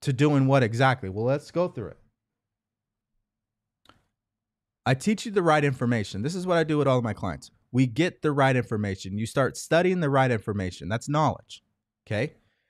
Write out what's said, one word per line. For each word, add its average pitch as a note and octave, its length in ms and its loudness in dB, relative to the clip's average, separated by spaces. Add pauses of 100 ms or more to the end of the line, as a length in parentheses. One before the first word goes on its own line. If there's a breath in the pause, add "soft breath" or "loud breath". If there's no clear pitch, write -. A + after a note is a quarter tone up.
to C#3 100 -2
doing C#3 340 4
what C3+ 160 6
exactly? A#2 460 2
Well, G#2 160 -4
let's C#3 260 -2
go F3 180 -2
through A2 200 -10
it. - 80 -16 (3000)
I C3 100 2
teach G3+ 300 -2
you A3+ 80 -10
the F#3+ 100 2
right D3+ 220 4
information. A#2+ 580 -2
This D#3 120 -4
is F3+ 120 -6
what E3+ 120 2
I D#3+ 60 2
do D3+ 120 0
with C#3+ 100 0
all B2+ 120 4
of A#2 60 -2
my G#2+ 100 -4
clients. - 360 -8 (220)
We B2+ 140 4
get C#3 340 -2
the D#3 100 0
right C3+ 240 4
information. G#2 640 -4
You A2 100 -4
start C3 300 -2
studying F3+ 440 0
the C#3+ 100 0
right C3+ 200 4
information. G2 600 -4
That's A2+ 180 -6
knowledge, C#3+ 540 -2 (440)
okay? A2 280 -4 (360)